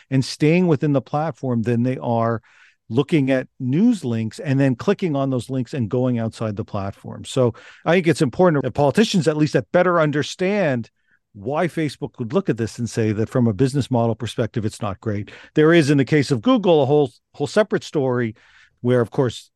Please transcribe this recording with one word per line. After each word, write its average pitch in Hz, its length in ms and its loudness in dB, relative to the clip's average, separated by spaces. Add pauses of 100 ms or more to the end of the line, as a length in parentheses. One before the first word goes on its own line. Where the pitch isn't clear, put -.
(120)
and 131 120 2
staying 170 440 2
within 151 260 0
the 135 80 0
platform 135 600 -4
than 120 180 0
they 127 160 -2
are 113 460 -2 (460)
looking 135 420 0
at 131 160 0 (120)
news 170 460 0
links 113 320 -4
and 139 220 -2
then 135 160 2
clicking 185 400 -2
on 139 160 -2
those 127 180 -4
links 127 240 -6
and 120 160 -4
going 127 300 0
outside 110 380 -6
the 110 60 -6
platform. 104 640 -10
So 123 300 0 (300)
I 160 100 4
think 185 100 2
it's 160 160 2
important 156 420 2
that 123 100 -4
politicians, 160 540 2
at 156 100 0
least, 151 160 0
that 135 180 -2
better 175 280 4
understand 151 920 -2 (400)
why 139 360 -4
Facebook 147 520 -6
would 117 140 -8
look 196 160 -2
at 120 80 0
this 113 200 -6
and 120 100 -6
say 110 260 -2
that 104 160 -2
from 123 180 0
a 110 60 0
business 131 360 0
model 117 240 0
perspective, 113 520 -6
it's - 160 -8
not 101 200 -8
great. 104 300 -8 (240)
There 156 180 6
is, 156 160 4
in 147 80 4
the 135 80 2
case 151 240 0
of 117 140 -2
Google, 180 400 4
a - 20 0
whole, 143 260 2 (220)
whole - 140 -6
separate 208 360 0
story 123 520 -2 (460)
where, 123 200 4
of 113 80 0
course, - 460 -4